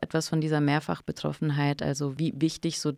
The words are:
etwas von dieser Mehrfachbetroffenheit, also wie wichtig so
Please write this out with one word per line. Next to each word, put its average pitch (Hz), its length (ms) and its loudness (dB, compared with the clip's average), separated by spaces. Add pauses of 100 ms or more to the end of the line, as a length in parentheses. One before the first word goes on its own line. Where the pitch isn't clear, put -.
etwas - 260 0
von 160 140 2
dieser 156 180 2
Mehrfachbetroffenheit, 147 1200 0
also 143 380 -2
wie 160 160 0
wichtig 160 460 -2
so 151 160 0